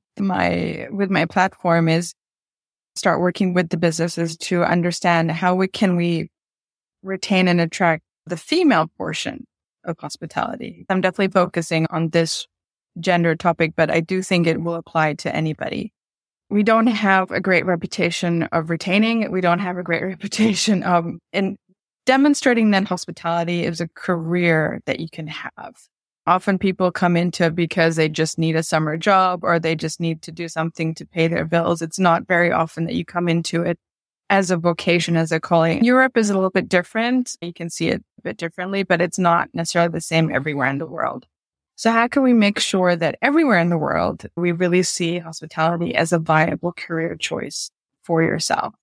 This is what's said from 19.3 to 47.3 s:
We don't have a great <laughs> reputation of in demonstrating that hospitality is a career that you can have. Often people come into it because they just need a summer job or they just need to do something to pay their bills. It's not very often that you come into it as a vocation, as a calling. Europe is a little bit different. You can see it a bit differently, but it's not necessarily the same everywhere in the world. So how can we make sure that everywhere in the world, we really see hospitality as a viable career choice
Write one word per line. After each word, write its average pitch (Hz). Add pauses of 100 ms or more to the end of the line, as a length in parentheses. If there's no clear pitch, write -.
We 185
don't 175
have 185
a 180
great 170
<laughs> -
reputation 196
of 175 (260)
in 196 (480)
demonstrating 254
that 196
hospitality 170
is 165
a 165
career 165
that -
you 165
can 160
have. - (520)
Often 185
people 185
come 175
into 175
it 165
because 165
they 156
just 156
need 160
a 160
summer 156
job 185
or 170
they 165
just 160
need 165
to -
do 165
something 165
to -
pay 165
their 165
bills. 170
It's 165
not 175
very 175
often 165
that -
you 175
come 175
into 170
it 175 (520)
as 196
a 185
vocation, 170
as 160
a 160
calling. 165
Europe 254
is 220
a 202
little 190
bit 185
different. 247
You 170
can 170
see 165
it - (180)
a -
bit -
differently, 190
but 175
it's 180
not 170
necessarily 170
the 165
same 165
everywhere 139
in 139
the 160
world. - (500)
So 226
how 226
can 269
we 254
make 208
sure 180
that 165
everywhere 277
in 170
the 170
world, 87 (120)
we 175
really 175
see 175
hospitality 165
as 165
a 170
viable 165
career 165
choice - (340)